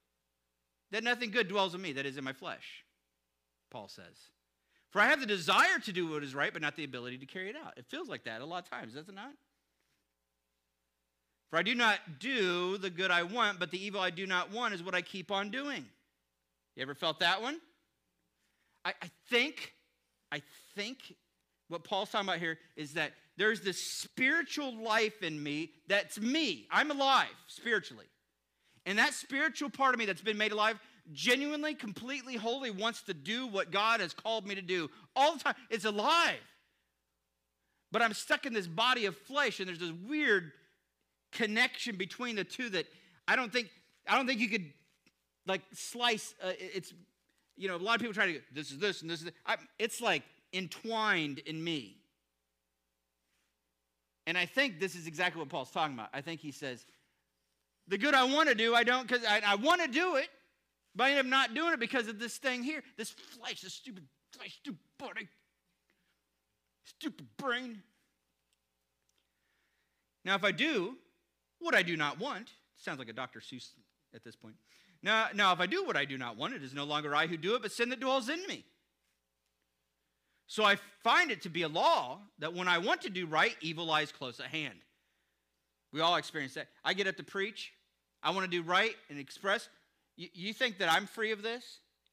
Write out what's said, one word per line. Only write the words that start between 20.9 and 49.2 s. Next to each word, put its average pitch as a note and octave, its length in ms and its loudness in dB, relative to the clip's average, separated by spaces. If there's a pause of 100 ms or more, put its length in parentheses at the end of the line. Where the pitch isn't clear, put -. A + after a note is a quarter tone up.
what E3 160 -6
Paul's G3+ 240 0
talking G3+ 180 0
about F3 120 0
here D#3+ 200 -2 (160)
is D3 200 -10
that D#3 180 -2 (240)
there's G#3 240 4
this F3+ 200 -2
spiritual C#4 960 0
life A3 480 2
in D#3 180 -2
me D3 300 -4 (160)
that's G3 320 2
me. B3 500 0
I'm B3+ 220 4
alive C4+ 420 4 (140)
spiritually. F#3 600 -4 (800)
And G3 120 0
that C4+ 160 4
spiritual C#4+ 560 -2
part C4 240 4
of A#3 60 0
me A3+ 60 0
that's F3+ 160 -2
been G#3 160 -2
made G#3+ 160 0
alive, G#3+ 260 2 (320)
genuinely, C#4+ 640 0
completely, B3+ 600 -8
wholly A#3+ 340 -2
wants G#3+ 320 -2
to F#3+ 100 -6
do G3+ 320 -4
what G3 260 -2
God A3 280 4
has F3 140 -2
called A3 340 -4
me G3+ 80 -4
to G3 60 -6
do F3 280 -2 (260)
all C#4+ 180 6
the C#4 100 -6
time. C4+ 120 2 (140)
It's A3 160 0
alive. A3 540 4 (1500)
But A3+ 100 2
I'm A3 120 4
stuck - 320 0
in B3 80 -4
this G3 140 -2
body A3+ 380 2
of F#3 120 -4
flesh, C4+ 420 0
and F#3 80 -4
there's F3 120 -8
this F3 120 -4 (160)
weird A#3 460 2 (800)
connection A#3 640 0
between A3 400 -6
the F#3+ 80 0
two B3 260 -6
that F3+ 180 -2 (400)
I G3+ 80 4
don't A#3+ 180 0
think, A#3+ 160 -2 (380)
I G#3 80 4
don't B3+ 120 4
think B3 120 0
you A3+ 100 2
could, F3+ 240 -2 (760)
like, F#3 140 0 (120)
slice. A#3+ 600 -2 (100)
Uh, F#3 60 -2
it, F#3 260 -8
it's, F3+ 180 -8 (600)
you F#3+ 120 -6
know, F#3 80 -2
a - 20 -4
lot G#3 180 2
of A3+ 60 2
people A#3 120 -4
try G3+ 140 4
to E3+ 60 0
go, C#3 60 -6 (120)
"This C3+ 200 -8
is C#3 80 -12
this G3 220 0
and D#3+ 80 -8
this E3+ 100 -4
is E3 60 -12